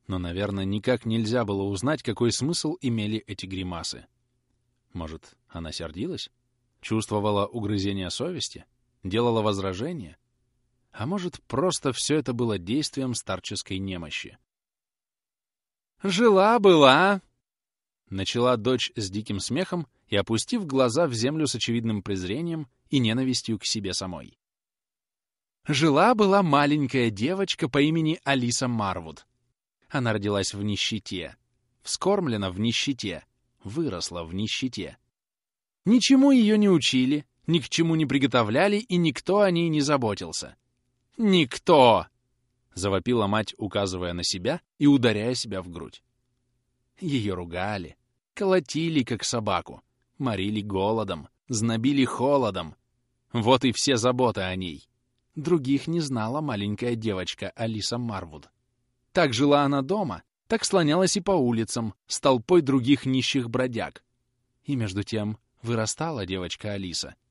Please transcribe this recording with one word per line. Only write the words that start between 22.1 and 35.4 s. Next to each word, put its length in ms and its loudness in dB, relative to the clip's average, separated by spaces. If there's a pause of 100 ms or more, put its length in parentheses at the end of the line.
и 100 2
ненавистью 580 0
к 80 -8
себе 280 -4
самой. 440 -10 (1300)
"Жила-была 800 4
маленькая 680 2
девочка 600 -2
по 120 2
имени 440 0
Алиса 420 0
Марвуд. 580 -4 (600)
Она 240 -2
родилась 420 -2
в 80 -8
нищете, 760 -6 (460)
вскормлена 680 -2
в 80 -8
нищете, 640 -4 (400)
выросла 640 -6
в 80 -14
нищете. 640 -6 (880)